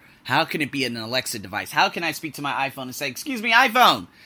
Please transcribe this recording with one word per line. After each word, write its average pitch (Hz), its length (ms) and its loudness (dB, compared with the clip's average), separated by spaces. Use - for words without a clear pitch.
How 147 200 2
can 160 160 -4
it 131 100 -4
be 135 140 -2
an 120 100 -4
Alexa 117 440 -4
device? 98 320 -6
How 170 180 4
can 190 140 -6
I 160 80 -2
speak 147 240 -10
to 143 80 -8
my 135 260 -2
iPhone 135 140 -10
and 127 120 -10
say, 143 140 -6
"Excuse 233 320 -6
me, 233 100 -2
iPhone, 226 560 6